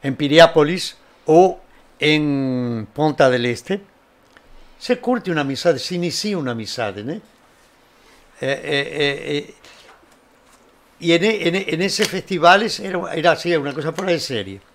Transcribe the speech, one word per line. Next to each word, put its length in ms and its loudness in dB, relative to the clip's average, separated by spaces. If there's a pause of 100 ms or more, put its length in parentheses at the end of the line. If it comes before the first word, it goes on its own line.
en 120 -4
Piriápolis 800 4 (300)
o 340 6 (400)
en 920 0
Punta 360 2
del 160 0
Este, 360 -4 (960)
se 220 -2
curte 320 -4
una 100 -2
amizad, 360 0
se 180 -8
inicia 420 -4
una 140 -6
amizad, 460 -8
¿no? 160 -8
Eh, 80 -10 (1200)
eh, 200 -4
eh, 600 -4 (240)
eh, 60 -20 (1500)
y 140 0
en 100 2
e-, 240 0
en 80 0
e-, 140 -2
en 120 -2
ese 240 -2
festivales 760 2
era, 340 -8
era 180 2
así, 240 -2
una 180 -4
cosa 200 -6
fuera 180 -4
de 80 0
serie. 420 -8 (120)